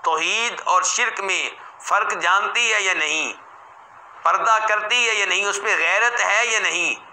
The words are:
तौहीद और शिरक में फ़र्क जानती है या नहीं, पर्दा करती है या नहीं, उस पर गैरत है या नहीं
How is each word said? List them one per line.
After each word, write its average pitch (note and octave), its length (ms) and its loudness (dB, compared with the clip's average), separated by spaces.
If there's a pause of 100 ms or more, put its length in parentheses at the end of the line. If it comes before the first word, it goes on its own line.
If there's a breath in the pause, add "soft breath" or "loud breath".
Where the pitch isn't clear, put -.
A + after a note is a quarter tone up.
तौहीद F3 580 -2
और F3+ 240 2
शिरक A3+ 360 -2
में F3+ 300 -4 (300 loud breath)
फ़र्क G#3+ 380 0
जानती G3+ 500 2
है G#3+ 140 0
या F#3+ 100 2
नहीं, D3+ 400 -2 (920)
पर्दा G#3+ 340 4
करती G#3+ 460 0
है A3+ 100 0
या G3+ 100 0
नहीं, F#3+ 200 0
उस G3 140 -2
पर G3+ 180 0
गैरत G#3 420 2
है G3+ 280 2
या A3+ 120 0
नहीं E3 360 -2 (180)